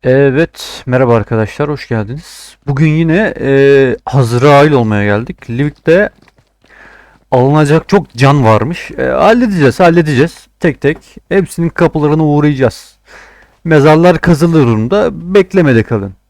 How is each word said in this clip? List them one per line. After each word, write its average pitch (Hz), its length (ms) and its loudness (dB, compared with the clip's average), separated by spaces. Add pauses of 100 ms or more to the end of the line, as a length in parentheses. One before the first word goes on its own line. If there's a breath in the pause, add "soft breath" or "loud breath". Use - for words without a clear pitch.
Evet, 135 800 -2
merhaba 127 300 0
arkadaşlar, 110 540 -4
hoş 147 180 -10
geldiniz. 117 680 -10 (100)
Bugün 143 200 0
yine, 165 520 0
e, 139 680 2
Azrail 139 680 2
olmaya 110 340 -2
geldik. 104 440 -6
Livik'te 151 600 -2 (1200 soft breath)
alınacak 143 580 0
çok 196 240 -2
can 135 320 2
varmış. 110 520 0
E, 127 60 -4
halledeceğiz, 170 760 0
halledeceğiz. 165 680 0 (120)
Tek 160 220 -4
tek 151 160 -2 (320)
hepsinin 170 400 -2
kapılarına 156 540 0
uğrayacağız. 147 760 -2 (680 loud breath)
Mezarlar 160 540 4
kazılı 165 360 0
durumda, 131 560 0 (240)
beklemede 170 500 2
kalın. 101 300 -6 (160)